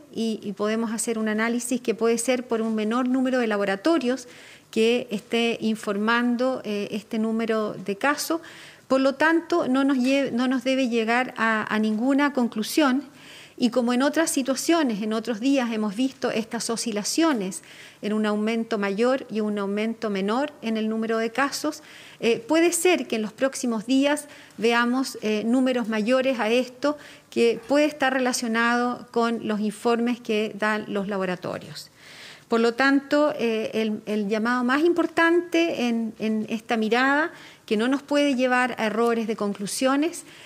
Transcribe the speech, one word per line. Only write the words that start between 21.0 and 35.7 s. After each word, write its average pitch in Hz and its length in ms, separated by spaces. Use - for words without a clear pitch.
de 226 140
casos, 277 520
eh, 226 260
puede 330 260
ser 330 340
que 233 100
en 220 60
los 208 100
próximos 240 540
días 285 400
veamos, 240 640
eh, 214 240
números 247 420
mayores 247 500
a 220 120
esto, 254 480
que 226 360
puede 294 200
estar 277 260
relacionado 240 960
con 233 380
los 208 120
informes 233 600
que 214 380
dan 214 300
los 202 200
laboratorios. 180 840
Por 233 120
lo 233 140
tanto, 277 640
eh, 220 340
el, 220 320
el 214 240
llamado 233 360
más 269 200
importante 330 1040